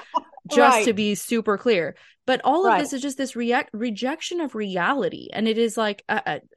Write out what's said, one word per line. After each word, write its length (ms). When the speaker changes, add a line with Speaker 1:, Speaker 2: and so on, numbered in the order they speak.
Speaker 1:
just 260
Speaker 2:
Right. 100
Speaker 1:
to 80
be 220
super 420
clear. 380
But 160
all 220
of 80
Speaker 2:
Right. 80
Speaker 1:
this 120
is 80
just 160
this 180
react-, 380
rejection 680
of 140
reality. 800
And 140
it 100
is 200
like, 300
uh, 180
uh, 140